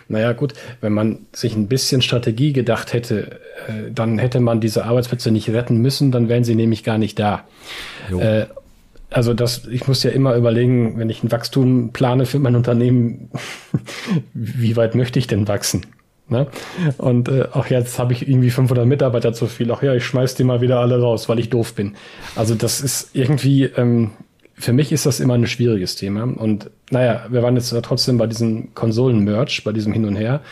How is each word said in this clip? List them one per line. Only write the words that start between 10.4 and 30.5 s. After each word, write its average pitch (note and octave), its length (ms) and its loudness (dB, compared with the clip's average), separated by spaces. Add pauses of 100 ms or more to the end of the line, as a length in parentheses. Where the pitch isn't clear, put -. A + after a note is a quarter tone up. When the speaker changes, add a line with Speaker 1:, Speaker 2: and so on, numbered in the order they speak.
Speaker 1:
wenn A2+ 100 -2
ich - 140 -4
ein A2+ 80 0
Wachstum B2 640 2
plane B2+ 340 2
für C#3+ 120 -2
mein B2 180 2
Unternehmen, A#2+ 760 2 (500)
<laughs> - 520 -6
wie A2+ 420 -2
weit A2+ 200 2
möchte B2 220 0
ich B2+ 100 0
denn G#2 200 0
wachsen? G2+ 380 -2 (420)
Ne? B2+ 180 0 (540)
Und, B2 280 2
äh, C3 260 0
ach, B2 180 -2
jetzt B2 260 0
habe B2 160 0
ich B2+ 160 -4
irgendwie B2+ 220 4
fünfhundert B2 340 2
Mitarbeiter A#2+ 480 2
zu A#2 140 -2
viel. A#2 240 -4
Ach A2+ 100 -4
ja, C#3 140 2
ich A#2+ 100 0
schmeiß C3 300 -2
die C3 80 2
mal B2 180 2
wieder B2+ 180 2
alle B2 220 2
raus, A#2 260 0
weil A#2 120 0
ich A2+ 100 -4
doof A2+ 240 -2
bin. G2+ 220 -6 (400)
Also A2 180 0
das A2+ 280 -2
ist - 340 -6
irgendwie, C3+ 480 2
ähm, A#2+ 480 0 (420)
für - 200 -2
mich D3 180 2
ist D3+ 160 0
das C3 120 0
immer C3+ 140 2
ein A#2+ 140 2
schwieriges A2+ 480 0
Thema. G2+ 300 -4
Und A2 440 -4 (220)
naja, B2 380 0
wir A#2+ 120 0
waren B2 140 2
jetzt B2 160 -2
ja A#2 100 -2
trotzdem B2 380 0
bei A2 80 2
diesem A2+ 480 -4
Konsolen-Merch, A2+ 880 0
bei G#2+ 80 -2
diesem G#2+ 200 -2
Hin A2+ 140 0
und G2+ 120 -2
Her. A#2 240 -2 (100)